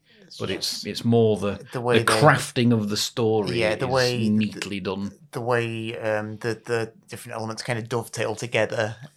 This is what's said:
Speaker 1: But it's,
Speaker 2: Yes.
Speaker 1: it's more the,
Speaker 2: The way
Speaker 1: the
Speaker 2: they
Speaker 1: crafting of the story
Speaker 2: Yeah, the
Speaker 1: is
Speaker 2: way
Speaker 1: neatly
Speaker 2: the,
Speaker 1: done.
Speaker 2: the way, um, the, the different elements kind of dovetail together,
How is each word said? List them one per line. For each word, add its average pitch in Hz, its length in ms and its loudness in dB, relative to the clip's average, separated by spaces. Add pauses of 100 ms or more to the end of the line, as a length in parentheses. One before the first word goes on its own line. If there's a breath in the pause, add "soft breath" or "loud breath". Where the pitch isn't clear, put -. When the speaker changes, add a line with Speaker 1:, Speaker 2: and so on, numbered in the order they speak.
(400 soft breath)
Speaker 1:
But - 100 -4
it's, - 340 -4
Speaker 2:
Yes. 104 160 -6
Speaker 1:
it's - 60 -8
more 113 320 4
the, 98 260 -4 (100)
Speaker 2:
The 127 80 -4
way 117 180 4
Speaker 1:
the 107 60 2
Speaker 2:
they 110 140 4
Speaker 1:
crafting 135 540 6
of 107 160 2
the 104 80 -2
story 110 640 0
Speaker 2:
Yeah, 107 160 2
the 135 120 -4
Speaker 1:
is 127 60 0
Speaker 2:
way 123 360 2
Speaker 1:
neatly 101 500 0
Speaker 2:
the, 95 160 -4
Speaker 1:
done. 98 160 -6 (200)
Speaker 2:
the 127 100 -6
way, 113 580 -2
um, 107 380 -2
the, 110 280 -4
the 113 280 -2 (140)
different 113 300 -12
elements 110 240 -6
kind 120 160 -4
of 113 100 -8
dovetail 117 460 -4
together, 110 600 -2 (220)